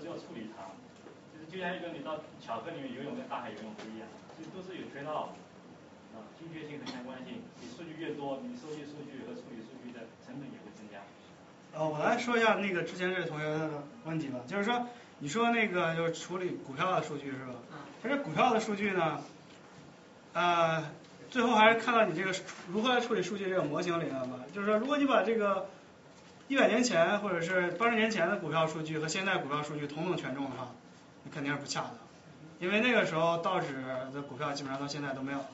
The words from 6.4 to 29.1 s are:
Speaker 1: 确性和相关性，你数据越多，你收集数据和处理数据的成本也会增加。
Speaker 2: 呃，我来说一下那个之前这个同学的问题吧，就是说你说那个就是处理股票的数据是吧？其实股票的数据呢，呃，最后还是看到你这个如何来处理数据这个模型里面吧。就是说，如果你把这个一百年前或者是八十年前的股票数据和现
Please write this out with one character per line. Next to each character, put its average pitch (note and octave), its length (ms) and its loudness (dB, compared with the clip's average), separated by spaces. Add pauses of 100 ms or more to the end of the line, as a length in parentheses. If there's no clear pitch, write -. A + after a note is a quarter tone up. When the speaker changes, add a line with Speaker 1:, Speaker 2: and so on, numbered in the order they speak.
Speaker 1:
确 D3 160 -12
性 C#3+ 80 -10
和 B2 80 -12
相 B2 180 -10
关 - 220 -10
性， A#2+ 160 -10 (160)
你 - 160 -14
数 - 80 -14
据 D#3 160 -12
越 D3+ 160 -4
多， C#3 320 -4
你 B2 80 -8
收 D3+ 160 -12
集 D3 160 -8
数 D3 240 -12
据 B2 160 -12
和 B2 80 -10
处 - 160 -14
理 A2 160 -12
数 - 160 -16
据 B2 100 -12
的 A2+ 140 -12 (160)
成 C3+ 160 -12
本 C#3+ 80 -10
也 - 160 -12
会 G#2 160 -16
增 G#2+ 160 -16
加。 - 80 -12 (720)
Speaker 2:
呃， D#3 160 0
我 D3+ 80 -4
来 G#3+ 220 2
说 A#3+ 180 2
一 A3+ 40 6
下 A3 200 8
那 G3+ 100 0
个 E3+ 120 0
之 - 120 -6
前 F3+ 140 0
这 F#3 120 0
个 E3 60 -2
同 D3+ 120 -4
学 D3+ 60 -2
的 D3+ 380 -2 (220)
问 D#3+ 140 -2
题 C#3 100 -4
吧， B2 160 -4
就 F#3+ 120 -4
是 G3+ 60 2
说 A#3+ 220 0 (320)
你 D3 100 -8
说 A#3 220 2
那 A3+ 180 4
个 E3+ 280 2
就 E3 100 2
是 E3 80 0
处 F3+ 240 -6
理 F3+ 140 -2 (160)
股 C3+ 60 -10
票 F3+ 200 2
的 E3 80 4
数 D3 160 -4
据 C3+ 140 -6
是 B2+ 180 -8
吧？ B2 60 -10 (480)
其 A3 40 -2
实 C#4+ 100 2
股 F3+ 120 -2
票 A3+ 240 6
的 A3 60 6
数 G#3+ 160 -2
据 G3+ 160 2
呢， D#3+ 320 2 (1120)
呃， E3 520 4 (460)
最 B3 100 2
后 A#3 140 6
还 A3 180 12
是 A3+ 60 4
看 A#3+ 160 2
到 A3 100 8
你 F3 100 2
这 F#3 80 0
个 F#3 80 0 (400)
如 G#3+ 120 2
何 C4 60 4
来 A#3+ 120 6
处 A#3 140 0
理 F#3 80 4
数 G#3+ 120 -4
据 G3 140 -2
这 F#3 60 2
个 E3 80 4
模 D3 180 0
型 E3+ 180 2
里 D#3 60 0
面 C3+ 80 -4
吧。 B2+ 260 -4 (140)
就 G3+ 80 -4
是 G3+ 60 0
说， G#3+ 100 6
如 A#3 80 2
果 C#4+ 120 2
你 C#4+ 80 4
把 B3 180 6
这 A3 120 4
个 G3 320 2 (800)
一 C#4 80 0
百 C4 120 8
年 A#3 160 6
前 F#3 360 6
或 G3+ 100 -2
者 E3+ 120 2
是 F3+ 300 2
八 A#3 200 4
十 A3+ 40 4
年 A3 140 6
前 E3+ 180 2
的 G3+ 100 2
股 D#3+ 120 -4
票 D#3+ 160 4
数 D#3+ 160 -2
据 D3+ 160 -2
和 D3+ 100 0
现 F#3+ 180 0